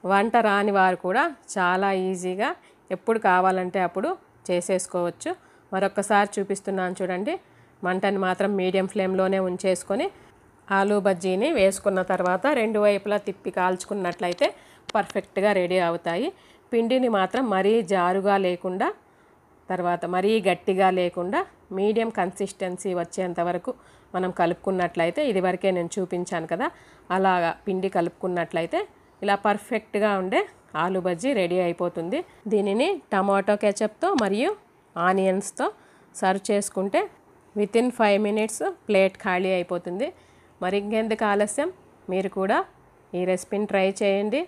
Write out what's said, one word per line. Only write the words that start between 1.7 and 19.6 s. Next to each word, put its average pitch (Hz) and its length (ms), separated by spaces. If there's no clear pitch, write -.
ఈజీగా 185 420
ఎప్పుడు 226 320
కావాలంటే 185 600
అప్పుడు 220 220
చేసేసుకోవచ్చు. 180 800
మరొక్కసారి 196 640
చూపిస్తున్నాను 190 640
చూడండి. 190 340
మంటని 190 400
మాత్రం 196 240
మీడియం 185 320
ఫ్లేమ్లోనే 190 560
ఉంచేసుకొని 190 580
ఆలు 202 180
బజ్జీని 190 420
వేసుకున్న 190 400
తర్వాత 180 380
రెండు 220 260
వైపులా 202 320
తిప్పి 190 280
కాల్చుకున్నట్లయితే 185 920
పర్ఫెక్ట్గా 202 540
రెడీ 180 180
అవుతాయి. 170 400
పిండిని 240 440
మాత్రం 196 280
మరీ 190 180
జారుగా 190 500
లేకుండా, 185 440